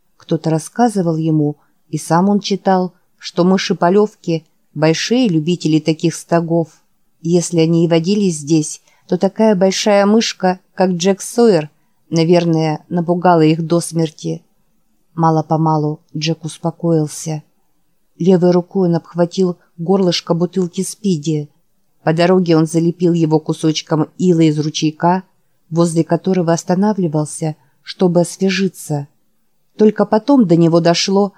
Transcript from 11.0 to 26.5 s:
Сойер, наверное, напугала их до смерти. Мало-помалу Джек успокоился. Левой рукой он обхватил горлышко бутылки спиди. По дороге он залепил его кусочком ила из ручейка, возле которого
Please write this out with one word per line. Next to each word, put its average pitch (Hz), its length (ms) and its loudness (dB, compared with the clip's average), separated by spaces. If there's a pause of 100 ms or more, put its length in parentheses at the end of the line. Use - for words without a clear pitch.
Сойер, 190 500 0 (380)
наверное, 160 800 0
напугала 175 540 0
их 160 240 2
до 170 140 0
смерти. 160 640 -6 (720)
Мало-помалу 156 840 -2 (160)
Джек 160 280 -6
успокоился. 160 1000 -4 (760)
Левой 180 340 4
рукой 180 360 0
он 170 80 2
обхватил 175 600 -2 (180)
горлышко 175 580 0
бутылки 175 480 -4
спиди. 156 680 -4 (520)
По 160 120 0
дороге 170 420 2
он 160 100 4
залепил 170 460 0
его 160 260 2
кусочком 156 760 -4
ила 175 240 2
из 156 180 2
ручейка, 156 680 -2 (440)
возле 165 360 0
которого 170 480 -2